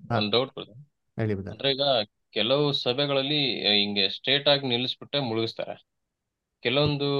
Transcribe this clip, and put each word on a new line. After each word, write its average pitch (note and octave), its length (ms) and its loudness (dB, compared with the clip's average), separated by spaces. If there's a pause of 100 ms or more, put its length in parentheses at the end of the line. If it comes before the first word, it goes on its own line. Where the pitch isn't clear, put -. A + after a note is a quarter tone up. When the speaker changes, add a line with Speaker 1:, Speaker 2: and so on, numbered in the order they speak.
(120)
Speaker 1:
ಹಾ. A#2 60 2
Speaker 2:
ಒಂದ್ G#2+ 140 0
ಡೌಟ್ B2+ 220 0
ಬ್ರದರ್. G#2 240 -14 (400)
Speaker 1:
ಹೇಳಿ A2 160 0
ಬ್ರದರ್. G2 180 -6
Speaker 2:
ಅಂದ್ರೆ C#3 200 -2
ಈಗ C3+ 100 -2 (480)
ಕೆಲವು C3+ 420 2
ಸಭೆಗಳಲ್ಲಿ C#3 720 0 (380)
ಹಿಂಗೆ G2+ 300 0
ಸ್ಟ್ರೇಟ್ C#3 380 0
ಆಗಿ C#3 200 2
ನಿಲ್ಲಿಸ್ಬಿಟ್ಟೆ B2 520 -2
ಮುಳುಗಿಸ್ತಾರೆ. A2+ 680 -4 (800)
ಕೆಲವೊಂದು C#3+ 440 0 (120)